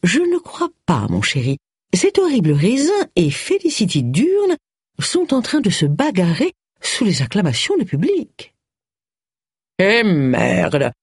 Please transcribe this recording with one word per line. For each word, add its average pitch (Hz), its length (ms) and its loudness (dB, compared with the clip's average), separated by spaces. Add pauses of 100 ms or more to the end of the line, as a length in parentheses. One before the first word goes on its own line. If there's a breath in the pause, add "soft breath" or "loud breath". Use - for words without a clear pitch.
« - 0 -
Je 180 160 2
ne 349 180 0
crois - 320 -6 (160)
pas, 117 240 0
mon 87 120 -2
chéri. 135 360 -2 (360)
Cet 381 240 2
horrible 269 340 2
Raisin 269 640 2
et 160 140 2
Felicity 220 720 -2
Durne 339 520 0 (440)
sont - 340 -2
en 254 80 2
train 302 180 -2
de 208 100 0
se - 160 0
bagarrer 180 680 0 (280)
sous - 240 -2
les 151 160 0
acclamations 175 560 -2
du 247 80 0
public. » « - 720 -4 (1200)
Eh 214 240 4
merde ! 135 880 0 (120)